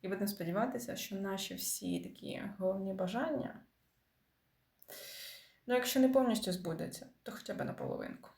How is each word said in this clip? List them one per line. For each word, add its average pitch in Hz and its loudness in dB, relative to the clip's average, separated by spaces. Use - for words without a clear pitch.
і 185 -6
будемо 202 0
сподіватися, 214 0
що - -6
наші 196 -2
всі - -2
такі - -8
головні 190 0
бажання, 226 0
ну, 247 4
якщо 254 4
не 262 10
повністю 240 6
збудеться, 165 -4
то - -10
хоча - -8
б - -2
наполовинку. - -4